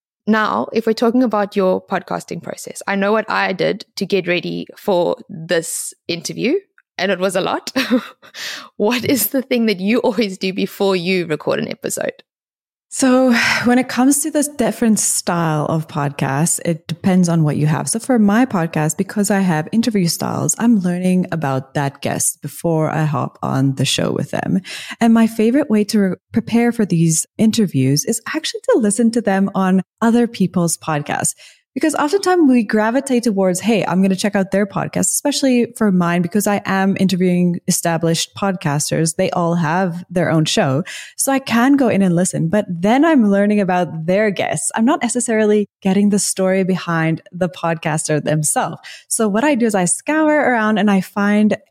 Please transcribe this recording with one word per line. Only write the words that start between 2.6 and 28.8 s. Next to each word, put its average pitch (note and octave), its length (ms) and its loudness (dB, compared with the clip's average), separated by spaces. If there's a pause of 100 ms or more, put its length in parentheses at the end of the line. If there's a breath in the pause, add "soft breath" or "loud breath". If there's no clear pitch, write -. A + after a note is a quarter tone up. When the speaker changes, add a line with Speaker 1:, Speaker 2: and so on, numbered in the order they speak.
Speaker 1:
I G3 80 -2
know G3 160 0
what A3 180 -2
I F#3+ 220 -2
did F3+ 320 -2 (120)
to G3 100 -4
get F3+ 200 -2
ready F3 400 -4 (100)
for F3 400 0 (120)
this E3 640 -6 (140)
interview, E3+ 500 -2 (400)
and F#3+ 140 -2
it F3+ 80 -2
was F#3 160 -2
a F#3+ 40 0
lot. G#3+ 360 -4
<laughs> - 1000 -6
What A#3 280 0
is B3+ 240 0
the C4+ 140 -2
thing A#3+ 240 0
that G3 140 -2
you G#3 200 0
always G3+ 360 -2
do F#3 160 -4
before G3 440 -2
you F3+ 300 -2
record D3 340 -2
an - 80 -4
episode? - 540 -8 (640)
Speaker 2:
So B3+ 460 4 (300 loud breath)
when A#3+ 140 4
it B3+ 100 -2
comes C4 320 2
to D#4+ 100 -4
this D4 160 0
different A3+ 520 0
style D#3+ 680 -2
of D#3 220 -2
podcast, C#3+ 760 -2
it E3+ 220 -4
depends F3+ 420 2
on E3+ 140 2
what D3+ 140 0
you D3+ 100 0
have. D3+ 220 0
So A3 100 -4
for B3 200 0
my G#3+ 280 4
podcast, E3 500 -2
because G3+ 340 -2
I G3 100 2
have E3 320 0
interview G#3+ 340 2
styles, C#3+ 520 -2
I'm A#3 200 4
learning F3+ 540 0
about C#3 420 -4
that C#3 260 -2
guest - 420 -4
before D#3 460 -2
I D#3 160 0
hop C#3 380 -4
on C3+ 320 0
the C3 100 -2
show - 280 -2
with - 180 -4
them. - 300 -2 (400 loud breath)
And A#3 120 4
my A3+ 140 6
favorite A3+ 420 0
way G#3+ 160 2
to G#3+ 140 0
re-, F#3+ 180 0 (160)
prepare A#3 380 2
for A3+ 160 0
these E3 400 0 (120)
interviews D3+ 680 2
is - 180 -4 (120)
actually D#4 260 -6 (100)
to A4+ 80 4
listen A3+ 320 2